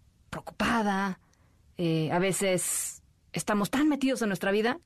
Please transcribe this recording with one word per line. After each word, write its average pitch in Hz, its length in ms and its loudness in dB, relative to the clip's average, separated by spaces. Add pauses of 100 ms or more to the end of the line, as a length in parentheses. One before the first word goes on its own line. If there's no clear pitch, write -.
(300)
preocupada. 208 880 -2 (560)
Eh, 160 340 0
a 170 80 0
veces 185 840 -2 (300)
estamos 202 380 -2
tan 285 160 2
metidos 269 360 2
en 220 60 2
nuestra 196 220 -2
vida 220 360 0